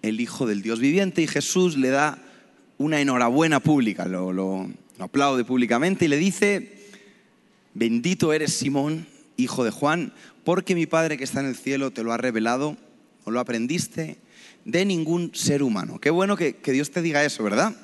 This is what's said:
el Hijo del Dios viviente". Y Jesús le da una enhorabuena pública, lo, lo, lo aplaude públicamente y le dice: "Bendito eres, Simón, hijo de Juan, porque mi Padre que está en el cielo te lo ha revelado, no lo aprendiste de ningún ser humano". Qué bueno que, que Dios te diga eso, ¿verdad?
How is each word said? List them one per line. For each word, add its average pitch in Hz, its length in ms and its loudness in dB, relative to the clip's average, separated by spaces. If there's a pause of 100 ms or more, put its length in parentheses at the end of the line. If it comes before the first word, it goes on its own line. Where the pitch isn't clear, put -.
el 110 180 -2
Hijo 120 240 -4
del 104 160 0
Dios 113 180 -2
viviente". 170 440 2
Y 151 40 0
Jesús 160 480 0
le 131 140 2
da 143 320 0 (560)
una 151 240 0
enhorabuena 135 600 4
pública, 120 440 2
lo, 92 260 -4
lo, 95 380 -2 (280)
lo - 60 -10
aplaude 135 400 0
públicamente 123 640 2
y - 20 2
le 143 100 2
dice: 196 600 0 (960)
"Bendito 120 580 0
eres, 156 220 0
Simón, 143 540 -2 (300)
hijo 127 260 0
de 110 80 0
Juan, 147 420 -2 (300)
porque 180 320 2
mi 165 120 0
Padre 160 300 0
que 139 60 -8
está 135 160 -6
en 139 60 -2
el 131 100 -4
cielo 135 360 -4
te 113 120 -8
lo 117 80 -2
ha 117 60 -2
revelado, 120 580 -2 (500)
no 110 60 -8
lo 117 80 -2
aprendiste 127 760 -4 (480)
de 165 180 0
ningún 170 520 0
ser 143 280 0
humano". 87 380 -2
Qué 139 80 2
bueno 190 260 2
que, 170 220 -2
que - 160 -2
Dios 143 180 0
te 180 100 -4
diga 151 220 2
eso, 131 200 -2
¿verdad? 123 400 0